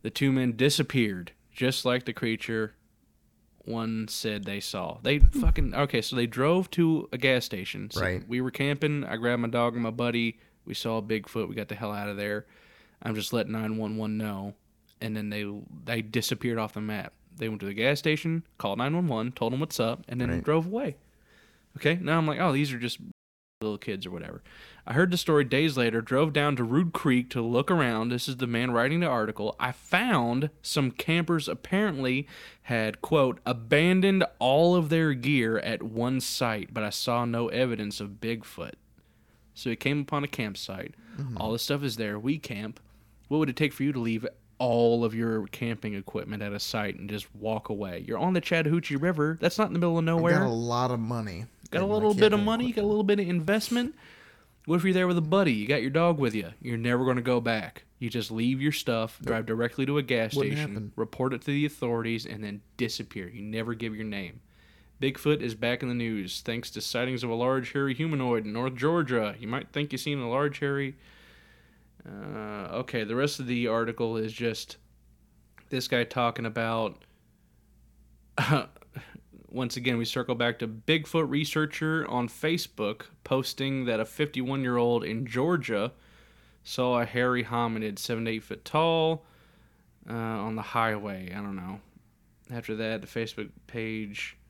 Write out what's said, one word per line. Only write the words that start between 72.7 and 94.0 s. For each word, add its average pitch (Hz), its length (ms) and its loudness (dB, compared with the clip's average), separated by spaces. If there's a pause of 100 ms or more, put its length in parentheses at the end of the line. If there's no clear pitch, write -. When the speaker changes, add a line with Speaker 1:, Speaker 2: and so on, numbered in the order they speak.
Speaker 1:
okay, 120 320 -4
the 110 120 -4
rest 143 260 0
of 127 60 -6
the 120 200 0
article 113 480 0
is 110 160 -2
just 113 460 -4 (920)
this 127 200 -4
guy 120 160 2
talking 117 400 0
about, 113 580 -2 (1300)
<laughs> - 80 0 (1040)
once 123 280 -4
again, 123 200 0
we 117 80 0
circle 123 300 -2
back 120 240 0
to 113 80 -4
Bigfoot 151 600 0
researcher 156 800 0
on 120 180 0
Facebook - 760 -4 (200)
posting 135 640 -2
that 113 140 0
a 110 60 0
fifty-one-year-old 127 1000 0
in 113 220 -4
Georgia 123 640 0 (720)
saw 123 360 0
a 120 60 2
hairy 123 380 2
hominid 110 560 -2
seven 113 260 -4
to 113 60 -2
eight 110 120 -4
foot - 220 -12
tall, 160 600 2 (840)
uh, 113 40 -6
on 113 420 -4
the 107 60 -4
highway. 104 720 -2
I 95 60 -10
don't 101 180 -8
know. 95 240 -10 (720)
After 113 240 -6
that, 110 260 -4
the - 60 -14
Facebook 110 420 -6 (180)
page 110 680 -8 (120)